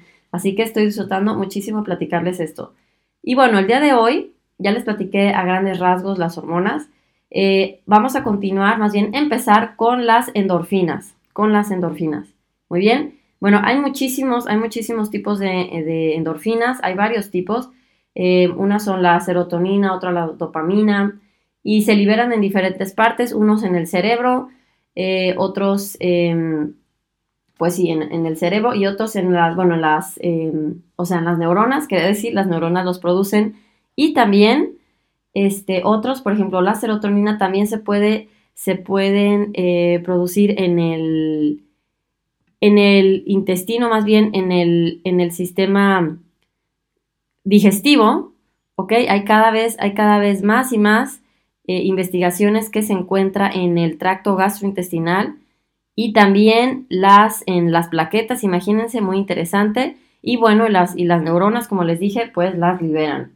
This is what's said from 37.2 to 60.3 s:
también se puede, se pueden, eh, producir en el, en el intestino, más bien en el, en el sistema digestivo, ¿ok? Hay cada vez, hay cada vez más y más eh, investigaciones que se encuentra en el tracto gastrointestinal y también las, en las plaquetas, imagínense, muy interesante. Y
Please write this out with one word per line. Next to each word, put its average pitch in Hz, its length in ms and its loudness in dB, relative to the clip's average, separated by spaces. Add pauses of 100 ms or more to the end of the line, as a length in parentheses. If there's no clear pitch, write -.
también 196 300 0
se 220 100 -6
puede, 214 520 -2 (240)
se - 220 -4
pueden, 202 800 0
eh, 175 520 0
producir 180 520 0
en 175 220 0
el, 156 840 -2 (1000)
en 208 160 6
el 196 480 4
intestino, 196 640 -2
más 220 160 0
bien 214 280 4
en 185 180 -2
el, 170 520 2
en 180 160 0
el 175 120 0
sistema 185 840 0 (1300)
digestivo, 214 920 4 (420)
¿ok? 190 180 -4 (160)
Hay 202 160 0
cada 220 260 6
vez, 220 280 0
hay 196 140 -2
cada 208 260 4
vez 202 220 2
más 226 300 2
y 240 60 0
más 214 440 2 (460)
eh, 180 160 -2
investigaciones 190 840 0
que 214 140 -2
se 214 100 -2
encuentra 190 560 0
en 180 280 0
el 165 200 0
tracto 190 380 -2
gastrointestinal 190 1000 -2 (600)
y 214 180 -4
también 220 760 4
las, 202 580 4
en 175 240 2
las 170 160 2
plaquetas, 214 560 -2
imagínense, 208 580 -2
muy 190 160 -2
interesante. 202 800 -2 (240)
Y 240 160 0